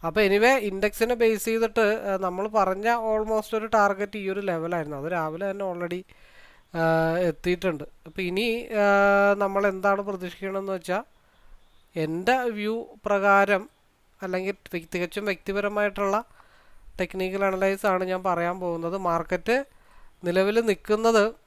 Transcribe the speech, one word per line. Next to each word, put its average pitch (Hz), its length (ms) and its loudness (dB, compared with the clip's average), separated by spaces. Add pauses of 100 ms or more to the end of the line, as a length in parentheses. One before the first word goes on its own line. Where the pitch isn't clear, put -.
അപ്പോൾ 165 200 0
anyway, 208 240 6 (160)
ഇൻഡെക്സിനെ 208 540 -2
ബേസ് 220 280 2
ചെയ്തിട്ട്, 226 360 0 (240)
ആ, - 20 0 (140)
നമ്മൾ 185 200 -2 (140)
പറഞ്ഞ 190 280 0 (240)
almost 214 460 -2
ഒരു 220 100 -4 (100)
ടാർഗറ്റ് 202 460 2
ഈ 190 100 -4
ഒരു 202 160 -6
ലെവലായിരുന്നു. 165 520 -4
അത് 147 140 -6
രാവിലെ 160 360 -4
തന്നെ 196 200 -6
already, 175 300 -6 (800)
ആ, 165 40 2 (460)
എത്തിയിട്ടുണ്ട്. 170 540 -2 (240)
അപ്പോൾ 160 220 -10
ഇനി, 202 180 0 (360)
ആ, - 20 4 (580)
നമ്മൾ 196 180 0 (120)
എന്താണ് 196 360 0
പ്രതീക്ഷിക്കണമെന്ന് 196 680 -6
വെച്ചാൽ, 180 260 -4 (920)
എൻ്റെ 170 400 0 (220)
വ്യൂ 214 180 -4 (300)
പ്രകാരം 196 560 4 (640)
അല്ലെങ്കിൽ 185 320 -4 (160)
തി-, 165 220 -8
തികച്ചും 180 360 -4
വ്യക്തിപരമായിട്ടുള്ള 202 840 -2 (840)
ടെക്നിക്കൽ 185 500 -2
അനലൈസ് 196 420 0
ആണ് 185 200 0
ഞാൻ 185 180 -2
പറയാൻ 170 340 0
പോകുന്നത്. 170 340 -4 (120)
മാർക്കറ്റ് 175 460 0 (720)
നിലവിൽ 190 300 2 (140)
നിൽക്കുന്നത് 214 520 2 (240)